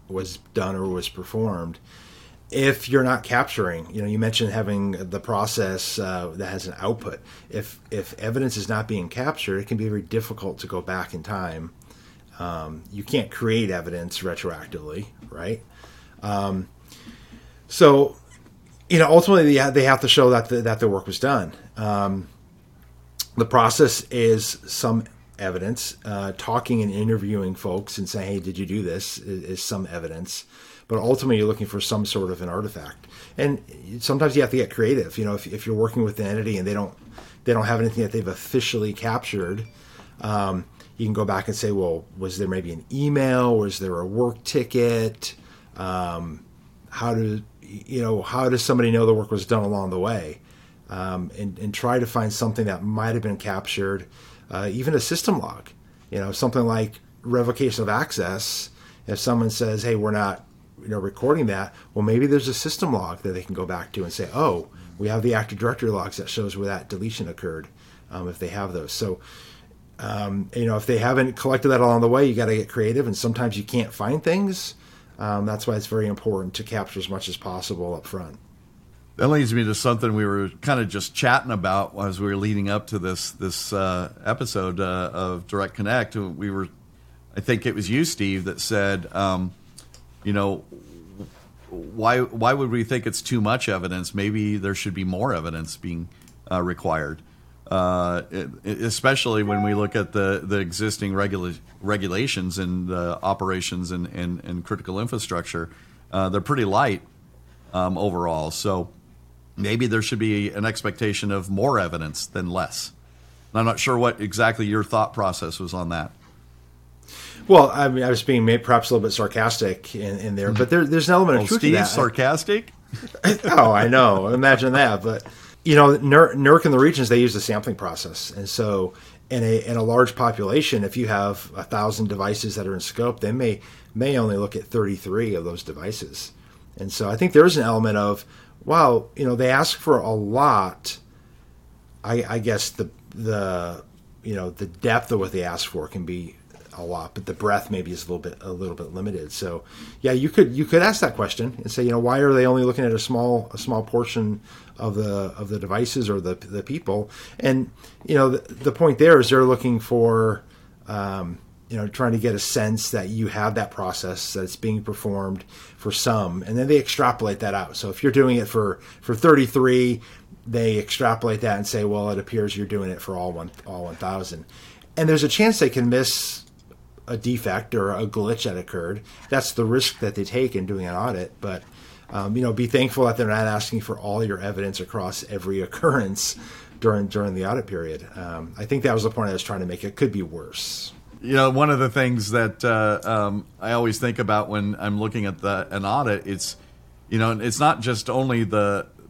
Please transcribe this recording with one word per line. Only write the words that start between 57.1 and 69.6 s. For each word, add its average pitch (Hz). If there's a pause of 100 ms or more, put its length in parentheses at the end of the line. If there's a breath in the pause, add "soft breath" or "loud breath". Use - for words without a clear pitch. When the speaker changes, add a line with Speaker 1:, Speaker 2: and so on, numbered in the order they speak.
Speaker 1:
revocation 120
of 104
access. 104 (360 loud breath)
If 104
someone 117
says, 110
"Hey, 117
we're 107
not, 101 (340)
you -
know, 107
recording 123
that," 98 (180 loud breath)
well, 107
maybe 113
there's 139
a 127
system 151
log 90
that 98
they 90
can 95
go 87
back 87
to 98
and 87
say, 85
"Oh, 104 (280 loud breath)
we 101
have 110
the 120
Active 107
Directory 117
logs 95
that -
shows 98
where 98
that 95
deletion 104
occurred," 82 (420 soft breath)
um, 90
if 87
they 90
have 98
those. 78
So, 95 (800 loud breath)